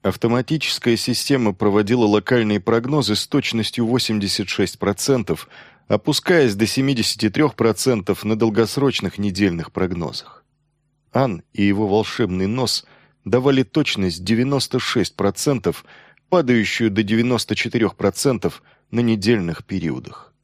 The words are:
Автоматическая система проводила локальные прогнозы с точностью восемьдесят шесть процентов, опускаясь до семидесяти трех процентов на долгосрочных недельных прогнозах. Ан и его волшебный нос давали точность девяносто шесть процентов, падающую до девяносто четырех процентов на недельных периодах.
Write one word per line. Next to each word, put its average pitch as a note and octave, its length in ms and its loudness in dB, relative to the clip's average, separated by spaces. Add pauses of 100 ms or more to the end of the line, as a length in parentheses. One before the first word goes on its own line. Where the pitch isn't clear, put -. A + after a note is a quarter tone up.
Автоматическая A#2+ 880 0
система A#2+ 580 0
проводила G#2+ 520 2
локальные G#2 560 2
прогнозы A#2 560 0
с - 100 -4
точностью A#2 580 -2
восемьдесят G#2+ 640 -2
шесть - 320 -2
процентов, G2+ 680 -2 (400)
опускаясь C#3+ 680 2
до G#2+ 100 2
семидесяти A#2+ 640 0
трех C#3+ 260 0
процентов A2 680 0
на A2 140 -2
долгосрочных A2+ 800 0
недельных F#2+ 560 -2
прогнозах. F2 720 -6 (680)
Ан A2+ 400 0
и G2+ 120 -2
его G2+ 260 2
волшебный F#2+ 580 0
нос A#2+ 380 -2 (400)
давали C3 380 2
точность F#2 600 -2
девяносто B2 560 0
шесть - 380 -2
процентов, G2+ 680 -2 (460)
падающую A#2+ 600 2
до G#2 140 0
девяносто A2+ 520 0
четырех A2+ 420 -2
процентов G2+ 680 -2 (280)
на A#2 100 0
недельных G#2 640 0
периодах. D#2 680 -8 (100)